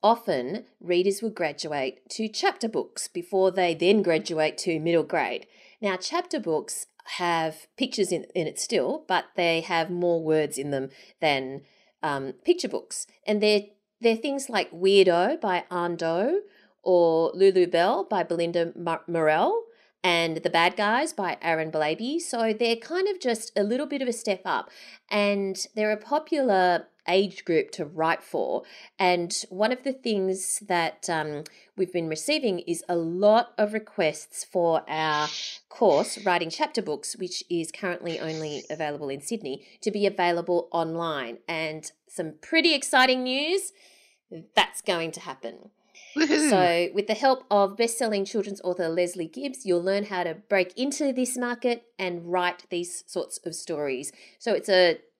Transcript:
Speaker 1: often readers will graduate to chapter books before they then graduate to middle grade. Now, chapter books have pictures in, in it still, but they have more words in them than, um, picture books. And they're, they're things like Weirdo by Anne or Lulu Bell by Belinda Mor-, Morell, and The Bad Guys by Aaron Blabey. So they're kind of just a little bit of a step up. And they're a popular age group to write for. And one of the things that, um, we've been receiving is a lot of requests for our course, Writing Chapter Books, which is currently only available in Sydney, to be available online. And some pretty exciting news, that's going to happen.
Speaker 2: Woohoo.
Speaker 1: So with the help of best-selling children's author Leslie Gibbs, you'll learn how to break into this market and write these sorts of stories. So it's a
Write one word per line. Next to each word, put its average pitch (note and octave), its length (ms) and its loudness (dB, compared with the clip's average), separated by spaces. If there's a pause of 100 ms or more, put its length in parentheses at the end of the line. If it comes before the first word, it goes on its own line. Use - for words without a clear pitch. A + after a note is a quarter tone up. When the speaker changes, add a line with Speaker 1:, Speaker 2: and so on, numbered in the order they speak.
Speaker 1:
often F3 640 2 (140)
readers F#3 420 2
will A3+ 80 -2
graduate D3+ 800 -6
to A3 180 -6
chapter F4 400 -2
books - 400 -6
before F#3 440 0
they F3+ 240 2
then F#3 260 2
graduate D#3 580 0
to E3 200 -2
middle E3 240 2
grade. D3 420 -2 (360)
Now, G3 140 -2
chapter D#4+ 440 -4
books D#3 480 -4 (300)
have E3 500 -2 (100)
pictures G#3 340 -2
in, E3+ 120 -2 (100)
in E3 140 -2
it - 120 -8
still, G#3+ 480 -2
but F3+ 180 0 (100)
they E3 260 2
have E3 300 -2
more F3 320 2
words D#3 340 2
in C#3+ 140 -4
them C3+ 180 -2 (320)
than, C3+ 400 0 (400)
um, C#3 320 -4 (100)
picture F4 240 2
books. - 380 -8 (220)
And G#3+ 160 2
they're, G#3 180 4 (400)
they're A3+ 160 4
things C#4 320 -6
like G#3 220 -2
Weirdo F#3+ 680 6
by F3+ 300 -2
Anne F3 280 -2 (840)
or E3 500 4
Lulu F#3 340 6
Bell F#3 360 2
by F#3+ 200 -2
Belinda E3+ 520 0
Mor-, E3+ 320 -4
Morell, F3 560 2 (400)
and E3+ 340 2
The E3 120 -2
Bad E3+ 280 4
Guys A3 360 0
by F3+ 280 -4
Aaron D#3+ 300 0
Blabey. D#3+ 480 -2
So A3+ 340 -2
they're A3+ 240 0
kind F4+ 300 -4
of F#4+ 120 -4
just A#3 380 -4
a G#3 60 2
little B3 240 -2
bit C#4 140 -4
of B3+ 60 -4
a A#3+ 60 -2
step G3 320 -4
up. C#3 240 -2 (400)
And G3+ 480 0 (180)
they're G#3+ 160 0
a G#3+ 60 0
popular G#3+ 920 2 (220)
age F#3 360 0
group D#3+ 260 2
to F3 140 -8
write D#3+ 360 0
for. G2 420 -4 (360)
And F3+ 340 2 (160)
one G#3 220 0
of B3 120 -6
the C4+ 100 -2
things F#3+ 720 -2
that, E3+ 420 -2
um, D3+ 360 -4 (320)
we've F#3 160 -2
been E3 160 -2
receiving G#3+ 500 -2
is E3 300 -6
a F3 80 0
lot G3+ 600 4
of G#3 160 0
requests - 720 -4
for E3+ 460 0
our D3+ 400 0 (400)
course, F3+ 560 2
Writing F3 240 0
Chapter C#4+ 320 -4
Books, - 340 -6
which - 340 -8
is E3 220 -2
currently E3+ 480 -6
only D#3 500 -6
available D3+ 400 -6
in C#3 120 -8
Sydney, C#3 440 -8 (160)
to - 80 -2
be G3+ 160 0
available F3 680 0
online. D#3+ 640 -4 (100)
And D#3+ 420 -6 (200)
some D#3 320 -8
pretty D#4+ 320 2
exciting B3+ 500 2
news, D4 480 -2 (840)
that's - 260 2
going E3 300 -2
to E3+ 100 -12
happen. - 480 -14 (480)
Speaker 2:
Woohoo. D4+ 320 2
Speaker 1:
So F3 440 4
with G3+ 140 -2
the A3 60 0
help B3+ 360 2
of G3+ 280 2
best-selling A3+ 480 0
children's G3 360 -4
author F3 280 -2
Leslie F3 380 -2
Gibbs, C4 380 -10
you'll F3 180 2
learn G3 220 0
how F#3+ 180 -4
to E3+ 100 -4 (160)
break F#3 280 2
into C#4 360 -2
this B3+ 240 -2
market A#3+ 460 -4 (140)
and F3 340 -6
write F3+ 380 -2
these F3 380 -8
sorts - 380 -8
of E3 100 -8
stories. C#3+ 560 -6 (280)
So A3+ 140 -2
it's - 160 -2
a F3+ 300 6 (200)